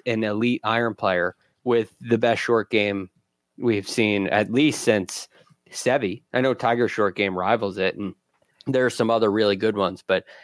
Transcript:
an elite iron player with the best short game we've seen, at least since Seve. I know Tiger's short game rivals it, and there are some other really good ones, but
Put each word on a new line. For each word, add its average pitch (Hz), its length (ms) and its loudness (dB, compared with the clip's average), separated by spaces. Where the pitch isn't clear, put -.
an 113 180 -2
elite 110 400 0
iron 113 320 0
player 90 400 -2
with 117 340 0
the 117 180 2
best 113 240 2
short 113 280 0
game 101 400 0
we've 107 320 0
seen, 104 380 2
at 101 240 0
least 139 320 0
since 104 440 0
Seve. 123 500 -2
I 123 80 0
know 131 120 0
Tiger's 120 380 0
short 101 240 0
game 95 220 -2
rivals 101 400 -2
it, - 180 -2
and 98 180 -10
there 131 180 2
are 120 60 0
some 113 180 0
other 110 220 2
really 104 240 2
good 104 200 0
ones, 92 300 -2
but 95 180 0